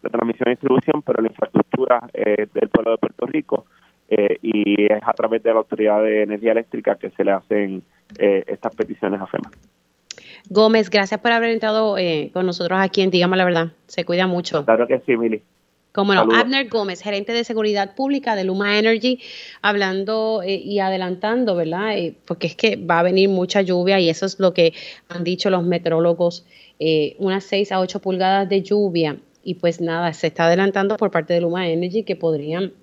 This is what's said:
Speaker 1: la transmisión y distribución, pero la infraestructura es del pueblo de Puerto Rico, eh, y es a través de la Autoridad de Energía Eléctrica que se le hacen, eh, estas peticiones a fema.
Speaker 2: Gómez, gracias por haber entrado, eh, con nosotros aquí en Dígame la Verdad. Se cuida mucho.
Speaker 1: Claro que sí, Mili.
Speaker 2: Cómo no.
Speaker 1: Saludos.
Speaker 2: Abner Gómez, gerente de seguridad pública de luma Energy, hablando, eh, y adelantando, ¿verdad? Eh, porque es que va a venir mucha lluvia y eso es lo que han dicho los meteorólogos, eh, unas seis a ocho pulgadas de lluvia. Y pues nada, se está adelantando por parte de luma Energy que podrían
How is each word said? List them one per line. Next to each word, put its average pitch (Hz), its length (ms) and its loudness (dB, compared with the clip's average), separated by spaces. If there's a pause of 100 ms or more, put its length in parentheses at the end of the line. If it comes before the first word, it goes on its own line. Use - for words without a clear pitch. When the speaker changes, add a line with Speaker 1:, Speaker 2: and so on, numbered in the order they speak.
Speaker 1:
la - 80 -8
transmisión 117 380 -2
y 127 40 2
distribución, 147 500 0
pero 113 200 -2
la 110 60 0
infraestructura - 720 0 (120)
es 107 400 0
del - 180 0
pueblo - 220 2
de 110 60 0
Puerto - 280 -4
Rico, - 400 -4 (420)
eh, 104 340 2
y 104 500 2
es 107 80 2
a 113 120 0
través 113 320 -2
de 117 80 2
la 113 60 2
Autoridad 107 440 0
de 107 220 0
Energía 107 280 -2
Eléctrica 110 440 -2
que 98 140 -10
se - 140 -6
le 98 60 2
hacen, 98 520 -2 (360)
eh, 101 300 2
estas 107 260 -8
peticiones 101 460 -4
a 95 80 -10
fema. - 220 -6 (1000)
Speaker 2:
Gómez, 220 400 4
gracias 208 300 0
por 240 100 0
haber 233 200 2
entrado, 220 480 0
eh, 165 360 -2
con 185 120 0
nosotros 175 360 -2
aquí 190 200 0
en 185 80 2
Dígame 180 260 2
la 185 80 4
Verdad. 165 240 2 (180)
Se - 180 -6
cuida 175 220 0
mucho. 175 380 -2
Speaker 1:
Claro 117 240 4
que 131 180 2
sí, 123 100 2
Mili. 113 240 0 (520)
Speaker 2:
Cómo 202 220 2
no. 190 80 4
Speaker 1:
Saludos. 220 180 4
Speaker 2:
Abner 262 280 0
Gómez, 196 320 -4
gerente 202 320 -6
de 233 120 -2
seguridad 214 500 -2
pública 269 400 -2
de 190 100 -2
luma 202 340 0
Energy, 226 420 2 (400)
hablando, 202 840 -2
eh, 196 120 -2
y 202 240 -4
adelantando, 190 760 0
¿verdad? 175 420 -2
Eh, 170 200 -4 (100)
porque 170 220 -4
es - 80 -8
que 208 200 0
va 175 220 0
a 170 40 4
venir 190 260 4
mucha 185 340 0
lluvia 185 380 2
y 170 80 4
eso 160 180 -2
es 190 140 -8
lo 185 120 4
que 165 220 2 (340)
han 175 140 -8
dicho 180 260 -2
los 180 160 2
meteorólogos, 170 800 0 (360)
eh, 156 380 2
unas 190 260 -2
seis 202 280 -2
a 190 80 0
ocho 185 200 -4
pulgadas 190 480 0
de 196 140 0
lluvia. 170 540 0 (280)
Y 180 100 -6
pues 170 260 -2
nada, 165 320 -2
se 160 160 -4
está 165 180 0
adelantando 196 500 2
por 202 140 0
parte 170 240 -2
de 170 60 2
luma 175 280 -2
Energy 180 360 -2
que 185 120 -4
podrían 160 560 -4 (100)